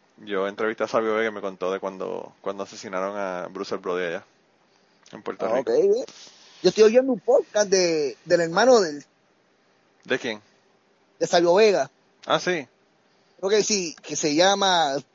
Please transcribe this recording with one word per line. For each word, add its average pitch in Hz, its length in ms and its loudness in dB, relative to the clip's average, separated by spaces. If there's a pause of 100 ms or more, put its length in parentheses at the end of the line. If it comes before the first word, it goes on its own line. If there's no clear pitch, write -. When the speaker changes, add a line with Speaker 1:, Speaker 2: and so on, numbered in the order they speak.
(180)
Speaker 1:
yo 101 320 -4
entrevisté 110 340 -4
a 110 60 -4
Sabio 110 260 -2
Vega 110 140 -2
y 107 40 -8
me 104 60 -12
contó 95 320 -6
de 98 80 -6
cuando, 92 600 -10
cuando 98 220 -8
asesinaron 98 540 -8
a 92 320 -6
Bruce 95 280 -8
Brody 90 300 -4
allá, 85 160 -8 (920)
en 110 100 -18
Puerto 98 220 -8
Speaker 2:
Ah, 113 100 -2
Speaker 1:
Rico. 127 160 -2
Speaker 2:
ok, 123 80 2
bien. 202 260 2 (580)
Yo 180 60 4
estoy 214 140 4
oyendo 254 300 4
un 190 80 -4
podcast 214 480 0
de, 165 560 0
del 170 160 2
hermano 208 400 4
del 147 240 -6 (1000)
Speaker 1:
¿De 127 140 -2
quién? 107 220 -6 (760)
Speaker 2:
de 165 100 -2
Sabio 175 280 4
Vega. 190 340 4 (360)
Speaker 1:
Ah, 147 120 0
sí. 160 300 -4 (720)
Speaker 2:
Creo 190 100 -4
que 208 140 2
sí, 185 400 -4
que 151 140 -10
se 147 180 -2
llama, 180 600 2 (200)